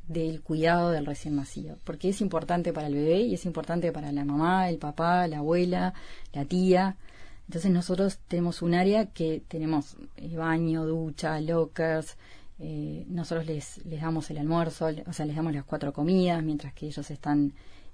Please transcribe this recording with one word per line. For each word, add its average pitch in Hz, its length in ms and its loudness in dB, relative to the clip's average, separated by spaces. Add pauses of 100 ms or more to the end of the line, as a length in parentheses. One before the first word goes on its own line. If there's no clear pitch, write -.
del 160 340 -2
cuidado 170 480 2
del 151 160 0
recién 147 300 -4
nacido, 143 480 -6
porque 170 260 -2
es 196 100 -2
importante 175 540 0
para 151 140 -2
el 143 80 0
bebé 160 260 4
y 226 140 2
es - 100 -8
importante 170 460 0
para 143 200 -6
la 143 140 -2
mamá, 170 420 4
el 170 100 -2
papá, 170 500 2
la 151 100 -2
abuela, 180 560 2 (400)
la 143 100 -2
tía. 185 540 4 (500)
Entonces 180 240 2
nosotros 185 560 2
tenemos 175 340 0
un 170 120 2
área 196 320 4
que 160 420 -2
tenemos, 156 480 -2 (220)
eh, 165 180 -8
baño, 160 500 2
ducha, 160 540 -2
lockers, 160 800 0 (420)
eh, 151 480 -6
nosotros 165 380 -4
les, 156 400 -6
les 156 160 -6
damos 160 280 -2
el 151 100 -6
almuerzo, 160 500 2 (180)
o 170 60 -8
sea, 156 120 -2
les 151 120 -2
damos 160 160 0
las 139 100 -2
cuatro - 300 -4
comidas 170 500 4
mientras 147 300 -4
que - 120 -10
ellos 147 240 -8
están 147 440 2 (400)